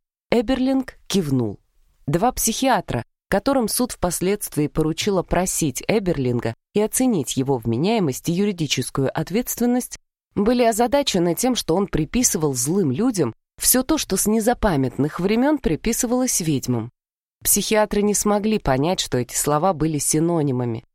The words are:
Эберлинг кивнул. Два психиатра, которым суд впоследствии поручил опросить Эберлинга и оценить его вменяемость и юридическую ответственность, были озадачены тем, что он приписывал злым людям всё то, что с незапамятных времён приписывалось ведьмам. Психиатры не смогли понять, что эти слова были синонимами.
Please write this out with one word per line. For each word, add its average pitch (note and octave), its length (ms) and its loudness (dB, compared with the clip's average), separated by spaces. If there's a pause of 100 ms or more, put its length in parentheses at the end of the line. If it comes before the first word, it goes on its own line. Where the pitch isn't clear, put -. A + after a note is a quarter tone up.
(320)
Эберлинг B3+ 680 0 (100)
кивнул. B2+ 520 0 (480)
Два E3+ 240 2
психиатра, G#3+ 720 0 (260)
которым A#3 380 2
суд B3 240 -2
впоследствии F3+ 760 -2
поручил D#3+ 500 0
опросить E3+ 680 -2
Эберлинга C3+ 680 -2 (200)
и G3+ 80 2
оценить A3 540 0
его C3+ 220 0
вменяемость C#3+ 720 0
и F3 40 0
юридическую E3 840 -2
ответственность, A#3+ 800 -2 (380)
были A#3+ 280 2
озадачены A3+ 720 2
тем, B3 200 0
что E3 200 -2
он G3 120 0
приписывал D#3 640 0
злым C#3+ 380 0
людям F3 440 0 (240)
всё - 240 4
то, D#4 140 0
что G3 200 -2
с - 80 -2
незапамятных G3 920 0
времён A#3+ 380 2
приписывалось A#3 840 -2
ведьмам. B2 480 -2 (540)
Психиатры G#3+ 580 2
не G#3 120 2
смогли G#3 440 0
понять, C#3+ 420 0
что - 180 -4
эти B2 180 -4
слова D3+ 380 0
были D#3 240 -2
синонимами. C#3+ 840 0 (120)